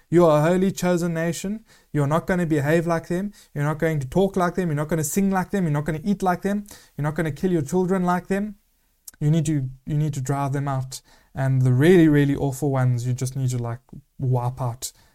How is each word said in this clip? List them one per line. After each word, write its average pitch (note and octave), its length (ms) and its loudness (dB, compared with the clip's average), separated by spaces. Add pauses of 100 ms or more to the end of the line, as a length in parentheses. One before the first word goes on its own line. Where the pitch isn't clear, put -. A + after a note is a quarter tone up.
You E3+ 160 6
are D3+ 140 6
a D#3 100 4
holy F#3 220 2
chosen F3 420 0
nation. E3+ 520 -6 (260)
You D3 120 0
are C#3 120 0
not E3+ 120 -2
gonna F3+ 180 0
behave D#3 420 0
like E3 200 -2
them. F#3+ 260 -4 (200)
You're D3 100 -4
not D3+ 160 -2
going D#3+ 200 0
to C3 80 -4
talk F#3+ 280 0
like F3 200 0
them. F3+ 140 -2
You're D3 60 -2
not D3+ 120 -2
gonna D#3 160 -2
sing G3 280 0
like F#3 200 -2
them. G3 120 0
You're D3+ 160 0
not D3 60 -4
gonna D#3 180 -4
eat G3+ 180 -2
like F3+ 220 0
them. G3+ 220 -2 (300)
You're C#3 80 -6
not D3+ 120 -2
gonna D#3+ 160 -2
kill F3+ 200 -2
your E3 120 0
children F#3 400 0
like F3+ 240 0
them. G3+ 280 -4 (640)
You D3+ 120 2
need D#3+ 160 2
to, C#3 220 -2 (160)
you D3+ 120 -4
need D3+ 160 -2
to D3 80 -8
drive C#3 320 -2
them C#3+ 140 -2
out. C3 340 -6 (320)
And C3+ 300 0
the B2+ 100 4
really, D#3+ 340 8
really C#3+ 280 4
awful C#3+ 360 -4
ones, B2+ 360 0
you B2+ 60 -2
just B2+ 220 -6
need C3 140 -2
to, B2+ 80 -4
like, A#2 240 -8 (380)
wipe B2+ 420 -2
out A#2+ 300 -8 (240)